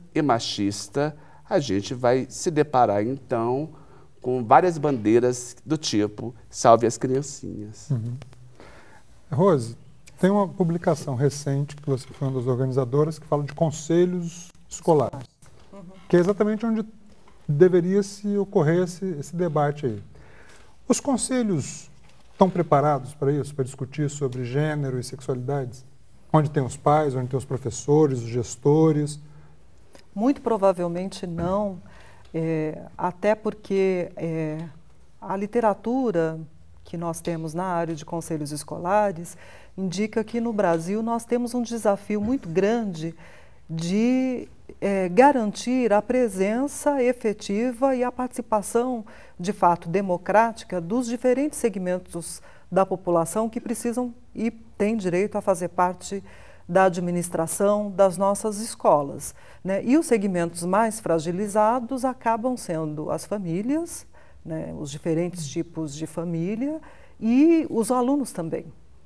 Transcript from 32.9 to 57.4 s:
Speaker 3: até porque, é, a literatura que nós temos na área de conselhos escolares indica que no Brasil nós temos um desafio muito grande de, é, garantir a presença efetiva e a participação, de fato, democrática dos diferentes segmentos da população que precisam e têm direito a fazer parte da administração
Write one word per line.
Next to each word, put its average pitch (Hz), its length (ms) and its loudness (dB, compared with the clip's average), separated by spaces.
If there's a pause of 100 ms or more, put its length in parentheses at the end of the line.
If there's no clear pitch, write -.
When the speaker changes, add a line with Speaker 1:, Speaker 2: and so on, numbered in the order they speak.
Speaker 3:
até 202 380 0
porque, 190 840 -2
é, 160 420 -4 (600)
a 196 160 -6
literatura 202 1040 0 (420)
que - 140 -12
nós 170 240 -6
temos 160 340 -6
na 175 100 -4
área 170 300 -2
de 156 100 -12
conselhos 160 480 -6
escolares 175 840 -2 (400)
indica 196 480 -2
que 233 160 -4
no 233 120 -2
Brasil 190 500 0
nós 233 220 -4
temos 240 300 -2
um 247 80 0
desafio 214 580 -2
muito 214 280 -2
grande 185 640 -2 (560)
de, 233 760 0 (340)
é, 196 280 0
garantir 240 840 4
a 208 100 4
presença 247 1000 0
efetiva 240 920 0
e 247 80 0
a 247 80 -4
participação, 240 920 -2 (360)
de 185 120 -2
fato, 175 360 2
democrática 190 920 0
dos 226 260 -2
diferentes 254 520 0
segmentos 185 840 -4 (280)
da 185 140 4
população 180 640 0
que 233 120 -8
precisam 240 520 -4 (220)
e 226 160 -2
têm 220 460 -2
direito 196 420 0
a - 20 -2
fazer 180 280 0
parte 180 540 -2 (460)
da 185 160 6
administração 180 1080 0